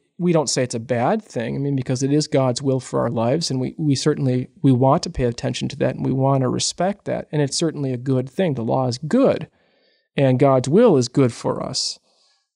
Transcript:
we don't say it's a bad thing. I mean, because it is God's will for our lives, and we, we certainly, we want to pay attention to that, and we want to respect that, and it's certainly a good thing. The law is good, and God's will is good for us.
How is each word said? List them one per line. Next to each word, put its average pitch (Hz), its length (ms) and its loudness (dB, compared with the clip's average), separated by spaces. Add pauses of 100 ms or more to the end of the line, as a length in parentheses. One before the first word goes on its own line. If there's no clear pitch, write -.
(180)
we 175 160 2
don't 147 160 2
say 135 140 0
it's 123 120 -4
a 117 40 -4
bad 127 440 -2
thing. 123 320 -8
I 139 40 -4
mean, 143 160 -2
because 131 280 -2
it 135 100 0
is 151 140 2
God's 131 340 -2
will 135 180 -2
for 135 220 -6
our 127 80 -2
lives, 120 400 -2
and 135 100 -4
we, 131 180 -6
we 147 180 0
certainly, 131 540 -2 (120)
we 135 100 4
want 131 320 4
to 185 60 -8
pay 135 160 -4
attention 127 440 -4
to - 80 -10
that, 131 180 -2
and 143 100 -6
we 127 60 0
want 135 300 2
to 127 80 0
respect 175 560 -4
that, 120 260 -6
and 151 100 0
it's 139 160 -2
certainly 147 360 -2
a 123 40 -4
good 131 320 -2
thing. 180 240 -2
The 123 80 -4
law 131 260 0
is 123 100 -4
good, 185 520 2 (640)
and 131 240 4
God's 135 300 4
will 202 280 6
is 123 100 2
good 135 260 2
for - 300 -6
us. - 340 -6 (580)